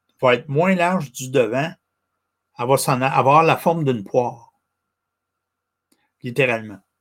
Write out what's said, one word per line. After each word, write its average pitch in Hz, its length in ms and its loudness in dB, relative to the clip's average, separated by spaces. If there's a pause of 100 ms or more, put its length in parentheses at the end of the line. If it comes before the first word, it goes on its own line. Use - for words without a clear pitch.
(220)
va 123 140 4
être - 120 -6
moins 165 260 0
large 175 380 -2
du 131 180 -12
devant. 131 400 0 (880)
Elle 120 100 -6
va 135 100 4
s'en 131 240 -2
a-, 131 60 -2
avoir 139 360 4
la 151 140 2
forme 170 260 -2
d'une 120 220 -2
poire. 123 480 -4 (1700)
Littéralement. 117 560 -4 (220)